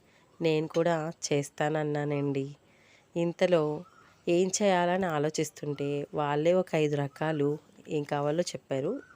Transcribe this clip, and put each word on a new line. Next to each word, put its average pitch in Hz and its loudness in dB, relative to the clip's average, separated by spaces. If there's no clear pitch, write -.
నేను 160 2
కూడా 165 2
చేస్తానన్నానండి. 147 -2
ఇంతలో 170 2
ఏం 180 4
చేయాలని 185 2
ఆలోచిస్తుంటే 147 -2
వాళ్ళే 151 2
ఒక 185 2
ఐదు 147 2
రకాలు 147 0
ఏం 151 -2
కావాలో 147 0
చెప్పారు. 139 -4